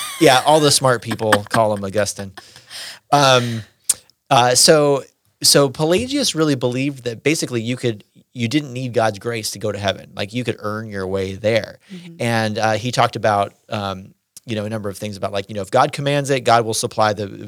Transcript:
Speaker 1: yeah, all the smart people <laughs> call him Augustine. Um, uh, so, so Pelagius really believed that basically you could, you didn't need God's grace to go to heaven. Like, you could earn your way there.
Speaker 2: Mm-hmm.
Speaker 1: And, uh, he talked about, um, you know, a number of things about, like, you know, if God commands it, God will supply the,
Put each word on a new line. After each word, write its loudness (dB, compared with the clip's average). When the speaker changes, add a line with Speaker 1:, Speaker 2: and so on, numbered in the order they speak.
Speaker 1:
yeah, 6
all 6
the 4
smart 2
people -2
<laughs> 0
call 2
him -6
Augustine. -4
Um, 4
uh, 4
so, 4
so 6
Pelagius 0
really 2
believed -2
that -8
basically 0
you -2
could, -4
you -2
didn't -2
need -6
God's 0
grace -6
to -12
go -4
to -8
heaven. -4
Like, -6
you -4
could -4
earn -8
your -6
way -4
there. -2
Speaker 2:
Mm-hmm. -18
Speaker 1:
And, -2
uh, 2
he -2
talked -8
about, -2
um, -10
you -6
know, -4
a -8
number -6
of -10
things -10
about, -6
like, -6
you -14
know, -6
if -10
God 2
commands -2
it, 0
God 4
will -4
supply 0
the, -6